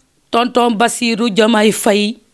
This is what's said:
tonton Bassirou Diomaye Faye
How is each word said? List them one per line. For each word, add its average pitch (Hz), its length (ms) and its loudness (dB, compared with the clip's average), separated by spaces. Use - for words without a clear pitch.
tonton 240 480 0
Bassirou 233 520 -2
Diomaye 214 420 2
Faye 208 460 -2